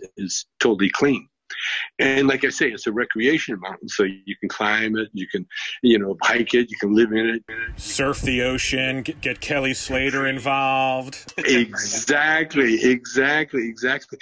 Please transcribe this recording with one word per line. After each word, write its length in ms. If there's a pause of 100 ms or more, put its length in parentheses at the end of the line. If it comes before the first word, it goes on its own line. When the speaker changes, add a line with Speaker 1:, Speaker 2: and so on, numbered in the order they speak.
(180)
Speaker 1:
it's 280 (140)
totally 300
clean. 380 (680)
And 300
like 160
I 60
say, 200
it's 180
a 40
recreation 680
mountain, 260
so 160
you 340
can 120
climb 480
it, 160
you 140
can, 200 (340)
you 160
know, 240
hike 320
it, 160
you 80
can 160
live 200
in 160
it. 140 (340)
Speaker 2:
Surf 440
the 220
ocean, 580
get, 200
get 180
Kelly 340
Slater 540
involved. 1120
<laughs> 80
Speaker 1:
Exactly, 1400
exactly, 840
exactly. 540